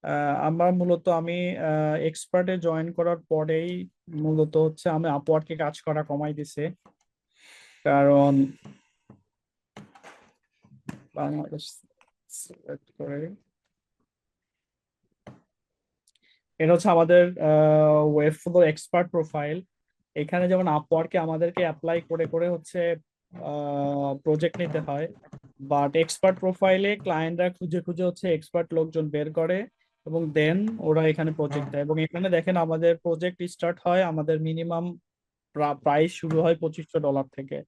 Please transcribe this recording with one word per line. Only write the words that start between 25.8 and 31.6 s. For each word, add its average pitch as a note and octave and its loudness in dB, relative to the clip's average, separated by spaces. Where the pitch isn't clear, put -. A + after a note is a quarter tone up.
এক্সপার্ট F3+ 2
প্রোফাইলে F#3+ 2
ক্লায়েন্টরা E3+ -2
খুঁজে F3+ -6
খুঁজে F3 -6
হচ্ছে F3+ -2
এক্সপার্ট E3 -4
লোকজন D#3+ -2
বের D3+ -4
করে F3 -2
এবং D#3+ -2
then E3 2
ওরা D#3+ 2
এখানে D#3 0
প্রজেক্ট D3 -4